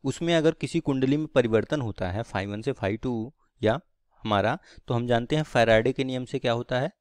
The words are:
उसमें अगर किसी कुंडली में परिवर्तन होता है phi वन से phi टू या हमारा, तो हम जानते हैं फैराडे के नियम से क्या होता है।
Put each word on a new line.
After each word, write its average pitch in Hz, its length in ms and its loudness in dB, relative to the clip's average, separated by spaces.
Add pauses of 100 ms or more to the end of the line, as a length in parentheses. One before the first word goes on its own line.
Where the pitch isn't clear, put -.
उसमें 170 300 -2
अगर 160 200 4
किसी - 260 -4
कुंडली 135 360 0
में 156 120 -4
परिवर्तन 120 520 2
होता 101 300 -6
है 104 140 -6
phi 98 220 -6
वन 101 160 -8
से 135 120 -4
phi 101 240 -4
टू 120 340 -6 (280)
या 110 180 2 (440)
हमारा, 107 340 2 (300)
तो 127 80 -2
हम 120 120 0
जानते 120 300 0
हैं 156 80 0
फैराडे 113 480 4
के 131 120 -4
नियम 127 200 -6
से 131 140 -6
क्या 120 140 0
होता 123 280 -2
है। 156 200 -4